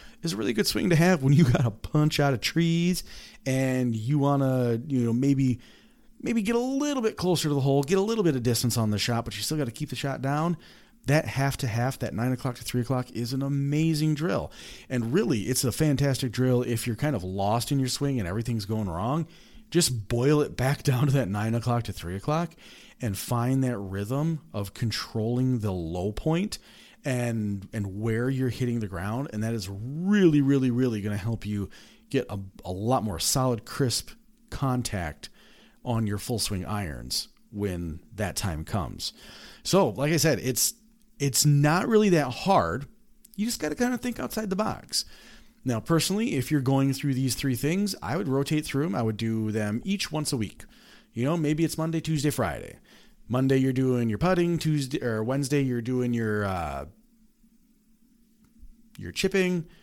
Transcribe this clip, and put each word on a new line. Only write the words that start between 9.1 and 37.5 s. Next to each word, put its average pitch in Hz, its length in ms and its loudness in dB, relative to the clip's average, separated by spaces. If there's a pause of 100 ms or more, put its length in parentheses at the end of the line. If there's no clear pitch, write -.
but 110 120 -10
you 107 80 -8
still 156 120 -4
gotta 135 140 -2
keep 139 200 -8
the 123 60 -6
shot 135 240 -6
down. 151 360 0 (500)
That 139 200 2
half 131 320 -2
to 139 80 -2
half, 117 340 -2
that 113 120 -4
nine 120 200 -2
o'clock 123 240 -4
to - 80 -14
three 123 180 -2
o'clock 127 300 -2
is 117 200 -4
an 135 100 -2
amazing 147 720 2
drill. 147 380 -2 (380)
And 120 240 0
really, 175 280 2
it's 123 220 -2
a 113 80 0
fantastic 139 580 0
drill 127 320 2
if 117 240 -2
you're 113 100 -2
kind 143 200 0
of 90 80 -4
lost 101 480 0
in 139 60 2
your 131 100 0
swing 139 300 -2
and 95 100 -2
everything's 110 380 -4
going 110 220 -2
wrong. 120 380 -2 (440)
Just 127 380 0
boil 131 340 4
it - 140 -4
back 131 260 0
<laughs> - 0 -
down 123 240 2
to 127 60 2
that 131 160 2
nine 107 260 0
o'clock 120 300 0
to 101 80 -6
three 90 240 -8
o'clock 156 380 -2 (460)
and 104 160 -2
find 127 480 0
that 123 140 -2
rhythm 104 640 -2 (120)
of 101 220 -6
controlling 120 840 0
the 104 120 0
low 90 400 -2
point 170 460 -2 (440)
and, 113 720 -2
and 101 260 -4
where 113 300 0
you're 131 220 0
hitting 120 300 -2
the 107 60 -2
ground. 101 460 -4
And 107 100 -4
that 113 120 -2
is 98 160 -6
really, 151 720 4
really, 135 280 4
really 120 300 2
gonna 104 160 -2
help 107 300 -4
you 101 240 -4 (400)
get 127 180 0
a, 107 100 -6 (240)
a - 80 -8
lot 104 340 0
more 95 140 -4
solid, 127 460 0
crisp - 460 -2 (400)
contact 113 800 -4 (520)
on 113 240 0
your 104 120 -2
full 117 200 -4
swing 95 280 -4
irons 73 600 -6 (220)